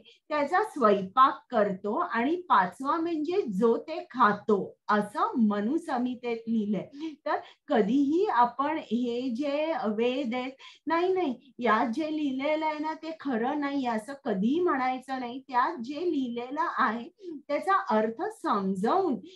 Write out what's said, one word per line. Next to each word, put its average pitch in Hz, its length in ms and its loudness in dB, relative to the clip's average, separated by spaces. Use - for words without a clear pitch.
त्याचा 302 340 2
स्वयंपाक 254 880 4
करतो, 208 440 0
आणि 294 420 0
पाचवा 269 600 2
म्हणजे 330 460 0
जो 226 340 2
ते 339 340 -8
खातो, 208 640 2
असं 240 580 2
मनुसंहितेत 247 880 -2
लिहिलंय. 226 640 -2
तर 320 100 0
कधीही 277 580 4
आपण 285 520 0
हे 247 520 -4
जे 294 440 -2
वेद 247 460 0
आहेत, 254 180 -4
नाही, 339 260 2
नाही, 330 460 -2
यात 233 280 2
जे 311 300 -2
लिहिलेलं 302 500 -2
आहे 302 120 -4
ना 311 160 -4
ते 320 260 -10
खरं 269 400 -2
नाही 277 260 -2
असं 226 260 -4
कधीही 226 360 0
म्हणायचं 262 600 -2
नाही. 247 200 -8
त्यात 262 420 0
जे 285 180 -6
लिहिलेलं 262 600 -2
आहे 254 600 -2
त्याचा 370 420 2
अर्थ 226 320 0
समजावून 254 920 0